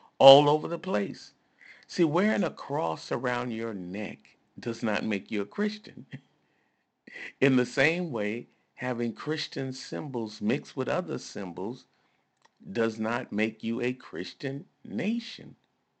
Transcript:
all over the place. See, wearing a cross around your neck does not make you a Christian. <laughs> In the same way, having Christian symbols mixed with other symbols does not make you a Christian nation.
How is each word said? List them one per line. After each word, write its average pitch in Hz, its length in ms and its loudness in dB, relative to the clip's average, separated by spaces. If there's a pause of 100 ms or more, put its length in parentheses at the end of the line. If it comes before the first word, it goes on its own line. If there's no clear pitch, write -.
(180)
all 139 300 12
over 156 200 2
the 165 100 -4
place. 196 540 -4 (540)
See, - 180 2
wearing 196 400 2
a 151 60 0
cross 156 640 -4
around 123 380 -2
your 113 240 -4
neck 92 440 -8 (400)
does - 240 -6
not 107 220 0
make 101 260 -2
you 104 120 -2
a 101 40 -4
Christian. - 640 -6
<laughs> - 1300 -18
In 135 160 6
the 123 100 4
same 160 440 0
way, 110 360 -4 (280)
having 120 380 -2
Christian 143 600 -6
symbols 131 680 -8
mixed 127 360 -2
with 131 120 -2
other 147 300 -2
symbols 98 680 -8 (880)
does 113 260 0
not 117 340 -4
make 107 300 0
you 113 180 -2
a 123 120 -2
Christian 131 720 -8 (200)
nation. 180 680 -6 (460)